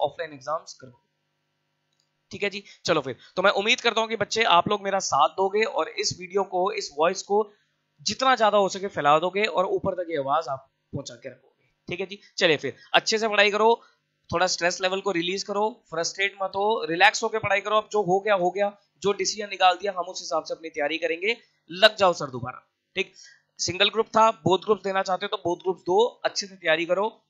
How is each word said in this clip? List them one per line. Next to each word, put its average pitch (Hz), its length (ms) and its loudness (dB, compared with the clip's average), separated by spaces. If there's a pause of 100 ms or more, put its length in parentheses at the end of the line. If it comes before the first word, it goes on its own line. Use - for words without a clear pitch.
offline 151 320 -4
exams 147 400 -10
करो। - 280 -20 (1300)
ठीक 190 120 -10
है 202 80 -2
जी, 196 140 -10 (200)
चलो 165 160 2
फिर, 131 160 -6 (200)
तो 185 60 0
मैं 196 80 4
उम्मीद 226 300 2
करता 226 200 0
हूँ 226 80 -2
कि 226 80 -6
बच्चे 220 360 -2
आप 175 160 4
लोग 202 140 -2
मेरा 190 160 -2
साथ 151 300 2
दोगे 196 360 0
और 156 240 -2
इस - 320 -6
video 185 240 -2
को, 185 280 -2
इस - 260 -8
voice 180 240 0
को 208 300 -2 (480)
जितना 254 360 0
ज्यादा 208 220 4
हो 196 100 4
सके 190 200 -6
फैला 151 300 4
दोगे 180 260 0
और 190 220 0
ऊपर 190 280 -2
तक 180 160 -6
ये 160 80 -4
आवाज 147 300 -2
आप 135 220 -10 (220)
पहुंचा 131 220 -10
के 120 140 -18
रखोगे। - 400 -20 (200)
ठीक 175 120 -8
है 190 60 -6
जी, 196 120 -14 (180)
चलिए 165 200 4
फिर 135 200 -8 (180)
अच्छे 190 240 2
से 220 100 -2
पढ़ाई 208 220 4
करो, 220 300 2 (500)
थोड़ा 175 160 2
stress 180 340 -2
level 190 200 -2
को 190 100 -2
release 175 320 -2
करो, 208 260 -2 (220)
frustrate 190 520 -4
मत 190 140 -4
हो, 208 340 0
relax 190 320 4
होके 220 160 -2
पढ़ाई 202 220 0
करो। 208 160 -2
अब 214 160 -2
जो 214 100 2
हो 185 180 2
गया 208 140 0
हो 180 160 2
गया, 202 200 -2 (320)
जो 196 100 0
decision 202 360 -6
निकाल 185 280 4
दिया 190 160 -4
हम 180 120 -6
उस 180 160 -12
हिसाब 165 240 -4
से 170 100 -10
अपनी 160 140 -12
तैयारी 151 300 -2
करेंगे। 175 380 -2 (340)
लग 214 260 4
जाओ 185 160 4
सर 156 180 -8
दोबारा। 123 360 -12 (300)
ठीक, 190 160 -4 (460)
single 185 320 0
group 214 160 -2
था, 220 240 4
बोथ 175 280 2
groups 196 260 0
देना 190 180 0
चाहते 190 240 -4
हो 208 100 -4
तो - 80 -12
both 170 180 -2
groups 180 200 -4
दो, 196 220 2 (200)
अच्छे 165 220 -4
से 190 100 -20
तैयारी 170 300 0
करो। 190 240 0 (200)